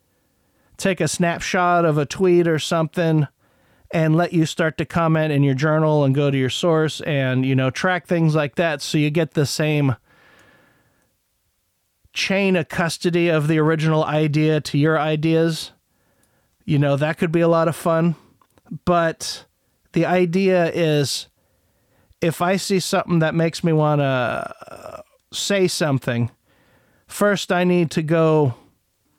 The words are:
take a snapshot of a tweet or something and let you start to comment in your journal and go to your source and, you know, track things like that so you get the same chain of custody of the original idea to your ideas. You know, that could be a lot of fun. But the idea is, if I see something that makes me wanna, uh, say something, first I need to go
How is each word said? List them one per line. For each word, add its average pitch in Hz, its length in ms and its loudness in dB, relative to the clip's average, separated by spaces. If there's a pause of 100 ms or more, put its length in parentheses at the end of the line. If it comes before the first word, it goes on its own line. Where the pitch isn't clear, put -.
(760)
take 190 220 -2
a 165 80 0
snapshot 175 760 0
of 151 120 2
a 147 80 0
tweet 175 420 2
or 160 100 0
something 160 680 0 (640)
and 160 240 2
let 170 180 0
you 165 120 2
start 160 340 -4
to 160 60 -4
comment 160 460 0
in 143 120 2
your 139 100 2
journal 151 500 2
and 135 120 2
go 143 160 2
to 139 60 -2
your 131 120 0
source 156 520 -2
and, 131 440 -2
you 131 100 0
know, 131 140 2
track 180 380 -4
things 165 260 2
like 151 220 -2
that 160 260 -2
so - 160 -4
you 151 120 2
get 160 260 -2
the 147 100 2
same 147 500 0 (2250)
chain 190 420 0
of 160 140 -2
custody 170 580 -2
of 156 200 0
the 160 120 2
original 156 440 2
idea 151 560 0
to - 180 -4
your 156 200 2
ideas. 160 720 0 (920)
You 147 140 2
know, 143 160 2
that 151 220 -2
could 170 140 -2
be 170 100 2
a 170 60 2
lot 165 200 2
of 160 80 -2
fun. 165 400 0 (720)
But 170 600 -2 (480)
the 165 120 0
idea 180 680 2
is, 151 540 -2 (920)
if 170 200 -2
I 185 160 0
see 190 220 -2
something 170 400 -2
that 160 160 0
makes 165 280 -2
me 165 100 2
wanna, 143 800 0 (160)
uh, - 320 -18 (300)
say 196 360 0
something, 131 640 -2 (760)
first - 440 -2
I 180 120 0
need 180 280 2
to 170 120 -2
go 156 520 2 (640)